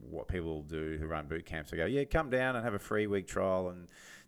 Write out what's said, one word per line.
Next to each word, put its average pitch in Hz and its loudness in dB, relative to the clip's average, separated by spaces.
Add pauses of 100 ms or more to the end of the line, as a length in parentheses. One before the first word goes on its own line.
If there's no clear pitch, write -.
what - -8
people 80 -2
do 78 -4
who 78 -2
run 78 -2
boot 78 -4
camps, 78 -6
they 80 -2
go, 82 4
"Yeah, 135 2
come 151 2
down 127 2
and 113 -2
have 113 0
a 101 -2
free 107 2
week 101 0
trial 92 4
and 90 -10 (400)